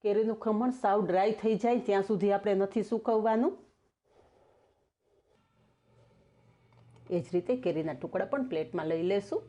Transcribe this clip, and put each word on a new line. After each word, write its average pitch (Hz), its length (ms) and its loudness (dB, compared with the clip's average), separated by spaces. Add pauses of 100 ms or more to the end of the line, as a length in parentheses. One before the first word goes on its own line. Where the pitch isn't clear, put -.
કેરીનું 214 400 2
ખમણ 226 360 2
સાવ 208 240 4
ડ્રાય 190 380 2
થઈ 220 200 2
જાય 240 240 2
ત્યાં 196 220 2
સુધી 202 240 2
આપણે 202 220 2 (100)
નથી 196 260 -2
સૂકવવાનું. 226 640 2 (3500)
એ 175 60 0
જ 170 140 -10
રીતે 175 180 -2 (120)
કેરીના 156 360 -4
ટુકડા 185 320 -6
પણ 277 180 -4
પ્લેટમાં 156 420 -4
લઈ 165 200 -2
લેશું. 202 360 -2